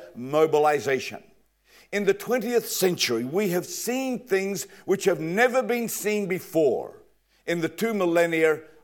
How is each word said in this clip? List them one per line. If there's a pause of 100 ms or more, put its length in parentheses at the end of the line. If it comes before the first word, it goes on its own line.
(160)
mobilization. (680)
In
the
twentieth
century,
we
have
seen
things (180)
which
have
never
been
seen
before (420)
in
the
two
millennia (220)